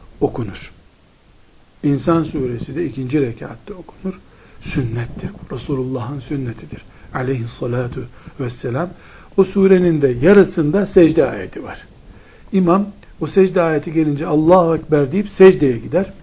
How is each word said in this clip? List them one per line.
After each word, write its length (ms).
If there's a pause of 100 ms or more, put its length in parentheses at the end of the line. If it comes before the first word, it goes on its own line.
(200)
okunur. 520 (1080)
İnsan 400
suresi 540
de 100
ikinci 340
rekatta 540
okunur. 460 (400)
Sünnettir. 680 (220)
Resulullah'ın 680
sünnetidir. 640 (300)
Aleyhissalatu 880 (400)
vesselam. 480 (480)
O 80
surenin 580
de 200
yarısında 640
secde 400
ayeti 380
var. 220 (680)
İmam 340 (340)
o 60
secde 360
ayeti 300
gelince 340
"Allahu 500
Ekber" 360
deyip 160
secdeye 500
gider. 340 (100)